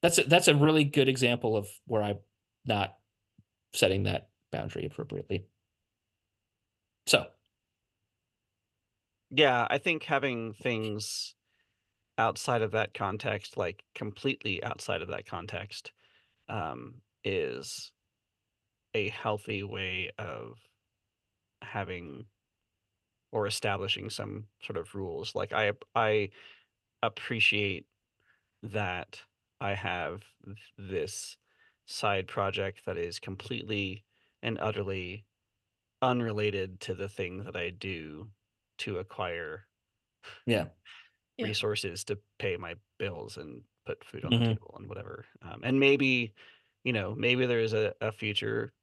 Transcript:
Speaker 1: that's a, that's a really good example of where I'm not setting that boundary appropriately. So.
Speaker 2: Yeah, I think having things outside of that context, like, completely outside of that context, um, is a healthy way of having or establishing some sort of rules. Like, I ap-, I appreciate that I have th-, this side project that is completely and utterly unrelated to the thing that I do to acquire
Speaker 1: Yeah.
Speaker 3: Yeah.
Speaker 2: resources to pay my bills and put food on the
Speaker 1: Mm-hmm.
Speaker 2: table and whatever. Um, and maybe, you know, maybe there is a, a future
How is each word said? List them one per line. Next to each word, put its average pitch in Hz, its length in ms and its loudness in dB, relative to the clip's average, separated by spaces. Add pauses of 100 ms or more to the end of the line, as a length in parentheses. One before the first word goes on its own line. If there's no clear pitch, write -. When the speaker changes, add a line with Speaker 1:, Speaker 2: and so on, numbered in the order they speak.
Speaker 1:
that's 175 160 6
a, 160 60 6
that's 170 240 8
a 156 80 10
really 151 300 8
good 139 240 6
example 120 480 4
of 101 100 -2 (200)
where 110 160 4
I'm 104 160 0 (460)
not 104 300 2 (800)
setting 98 300 4
that 95 260 0 (240)
boundary - 320 -4
appropriately. - 600 -6 (1600)
So. - 200 4 (2000)
Speaker 2:
Yeah, 127 340 8
I 143 80 4
think 165 260 0
having 123 500 0
things 110 840 -4 (840)
outside 113 440 2
of 107 100 0
that 110 220 0
context, 104 640 -4
like, 90 260 -4 (120)
completely 107 680 -4
outside - 380 -4
of 90 80 -8
that - 160 -6
context, 92 680 -10 (580)
um, 78 460 -6 (280)
is 71 680 -4 (1000)
a 104 160 0
healthy 104 540 -4
way 95 560 -6
of 87 380 -10 (1040)
having 87 640 -8 (1040)
or 107 160 0
establishing 101 640 -2
some 101 340 -8 (160)
sort 98 160 -6
of 82 160 -6
rules. 92 400 -6
Like, 98 200 -2
I 107 160 4
ap-, - 160 -4 (100)
I 107 340 4 (720)
appreciate 104 880 0 (720)
that 101 580 -4 (400)
I 101 140 -2
have 90 480 -4 (240)
th-, 101 120 -14 (200)
this 95 600 -6 (500)
side 98 400 0
project 98 580 -2
that 92 120 -4
is 85 220 -4
completely 98 840 -6 (380)
and 117 180 -2
utterly 98 640 -4 (800)
unrelated 104 800 0
to 95 120 -4
the 98 160 -4
thing 95 360 -6
that 104 100 -10
I 87 160 -2
do 87 580 -8 (500)
to 98 200 -4
acquire 85 640 -6 (800)
Speaker 1:
Yeah. 110 200 4 (720)
Speaker 3:
Yeah. 113 100 -4
Speaker 2:
resources 104 580 -2
to 101 140 -4 (200)
pay 92 180 -2
my 85 180 -8 (240)
bills 85 380 -6
and 69 240 -12 (240)
put - 180 -6
food - 220 -10
on - 60 2
the 120 60 6
Speaker 1:
Mm-hmm. 117 160 6
Speaker 2:
table - 240 -8
and 98 120 -14
whatever. - 360 -12 (160)
Um, - 220 -12
and 131 160 2
maybe, 135 540 6 (500)
you 127 100 0
know, 101 220 0
maybe 127 320 4
there 120 140 4
is 110 120 2
a, 107 280 2
a 110 100 0
future 110 720 -2